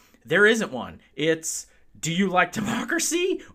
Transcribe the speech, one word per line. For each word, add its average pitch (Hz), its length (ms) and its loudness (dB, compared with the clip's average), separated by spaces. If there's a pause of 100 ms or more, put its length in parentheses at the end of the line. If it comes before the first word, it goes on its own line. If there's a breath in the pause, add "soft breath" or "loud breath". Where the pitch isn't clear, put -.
(260 soft breath)
there 180 220 4
isn't 220 240 2
one. 95 280 -10 (160 soft breath)
It's, 160 520 -4 (300 soft breath)
do 160 140 -6
you 185 160 2
like 175 240 2
<laughs> 214 120 -6
democracy 330 800 -2 (100)